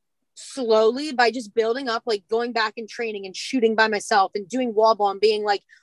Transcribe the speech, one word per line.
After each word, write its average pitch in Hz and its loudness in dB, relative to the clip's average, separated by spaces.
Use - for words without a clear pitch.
slowly 240 0
by 240 4
just 220 -10
building 233 -2
up, 233 -4
like, 214 -4
going 240 -2
back 214 -2
and 226 -12
training 208 -8
and 185 -14
shooting 226 0
by 220 4
myself 202 2
and 202 -6
doing 247 -4
wall 220 4
ball 202 0
and 196 -8
being 214 2
like, 208 0